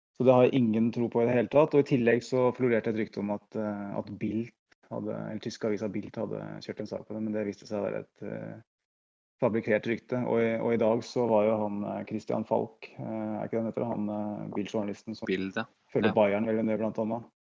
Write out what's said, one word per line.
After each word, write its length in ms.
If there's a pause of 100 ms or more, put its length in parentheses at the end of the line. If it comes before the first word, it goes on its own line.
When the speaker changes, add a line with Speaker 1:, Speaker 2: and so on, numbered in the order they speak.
(180)
Speaker 1:
så 80
det 80
har 200
ingen 380
tro 160
på 140
i 40
det 80
hele 140
tatt. 260
Og 60
i 160
tillegg 260
så 320
florerte 360
et 100
rykte 200
om 100
at, 260
eh, 420
at 200
Bild 320 (400)
hadde, 240
eller 260
tyske 260
avisa 220
Bild 260
hadde 260 (220)
kjørt 180
en 60
sak 200
på 80
det, 80
men 100
det 140
viste 200
seg 140
å 60
være 180
et, 180
eh, 380 (800)
fabrikkert 460
rykte. 400
Og 140
i, 180
og 160
i 60
dag 240
så 240
var 160
jo 120 (120)
han, 160
eh, 200
Christian 400
Falk, 540
eh, 40 (380)
er 60
ikke 100
det 60
han 100
heter, 120
han, 240
eh, 460
Bild-journalisten 640
som 100
Speaker 2:
Bild, 300
ja. 80 (280)
Speaker 1:
følger 160
Speaker 2:
Ja. 60
Speaker 1:
Bayern 320
veldig 180
nøye 140
blant 200
annet, 260 (160)